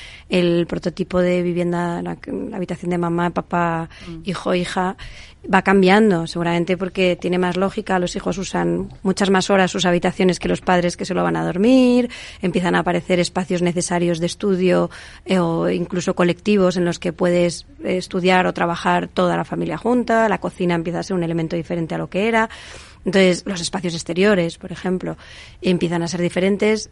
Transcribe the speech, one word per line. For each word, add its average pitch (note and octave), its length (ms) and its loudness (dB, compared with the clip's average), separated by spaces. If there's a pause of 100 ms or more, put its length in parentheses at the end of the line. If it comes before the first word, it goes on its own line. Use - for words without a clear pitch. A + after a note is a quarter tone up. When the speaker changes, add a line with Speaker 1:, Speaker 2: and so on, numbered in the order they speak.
(280)
Speaker 1:
el F3 380 2
prototipo F3 540 -4
de F3+ 220 2
vivienda, F3 600 -2
la, F3 140 -6 (100)
la G#3 300 -8
habitación F3 340 -6
de F3 80 0
mamá, E3+ 320 -2
papá, E3 580 -2 (180)
Speaker 2:
Mm. E3 180 -12
Speaker 1:
hijo, F#3 300 -4
hija, F#3 420 -2 (560)
va F#3+ 100 6
cambiando, F#3+ 680 6
seguramente E3+ 480 0
porque F3+ 400 0
tiene F3+ 200 -2
más F3+ 200 0
lógica, F#3+ 420 -2
los F3 160 -2
hijos F#3+ 240 -4
usan F3 520 -2 (120)
muchas F#3+ 260 0
más F#3+ 220 2
horas F#3+ 220 4
sus F#3+ 140 -2
habitaciones F3+ 520 2
que F3+ 100 -4
los F3 120 0
padres F3 360 2
que G3 80 -8
se F#3 100 -4
lo F3 100 0
van E3+ 100 0
a D#3+ 100 -2
dormir, A#3+ 680 4 (320)
empiezan F3 340 0
a F3 40 2
aparecer F3 380 0
espacios F3+ 420 -2
necesarios F3 600 0
de E3+ 60 0
estudio, F3+ 640 0 (360)
eh, F#3 160 2
o E3+ 280 0
incluso F3+ 460 -2
colectivos F3+ 640 2
en F3+ 80 0
los E3+ 160 -2
que F3 120 -4
puedes, F3 540 0 (160)
eh, F#3 140 -2
estudiar F#3 500 2
o F3 80 0
trabajar F3 540 0
toda F3 280 0
la E3+ 80 -2
familia E3+ 340 -4
junta, A3+ 500 2
la F#3 100 0
cocina F3 380 -2
empieza E3+ 240 -4
a - 20 -4
ser F#3+ 140 -4
un F3 80 0
elemento E3 320 -2
diferente E3+ 400 -4
a - 20 -4
lo D#3+ 100 -6
que G3+ 200 -2
era. A3+ 200 0 (560)
Entonces, F#3 400 4
los F#3 160 -4
espacios E3+ 340 -4
exteriores, E3+ 640 0
por F#3+ 120 -14
ejemplo, F3 460 -4 (440)
empiezan F3 440 0
a E3+ 40 -4
ser F3 120 -4
diferentes, G3 720 0